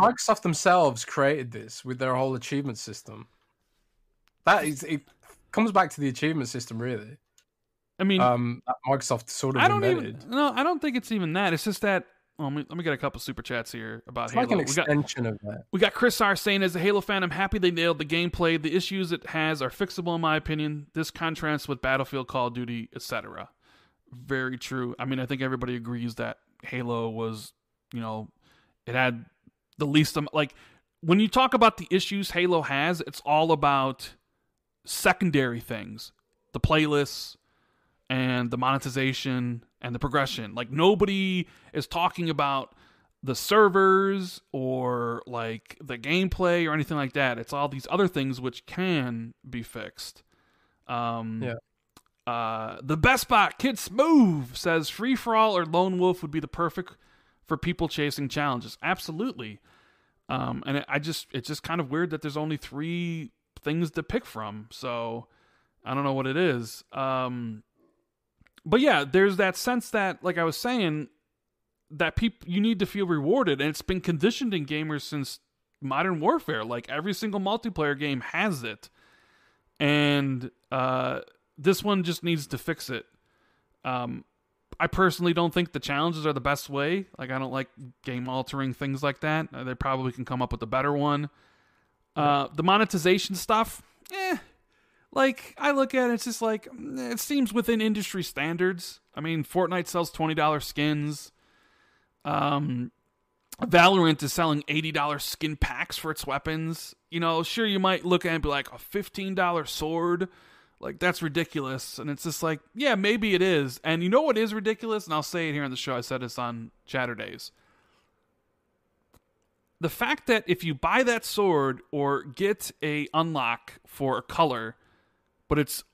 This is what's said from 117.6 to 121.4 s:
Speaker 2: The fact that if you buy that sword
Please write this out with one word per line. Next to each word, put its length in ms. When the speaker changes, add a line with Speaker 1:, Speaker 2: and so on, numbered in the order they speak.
Speaker 2:
The 80
fact 380
that 220
if 160
you 100
buy 300
that 200
sword 580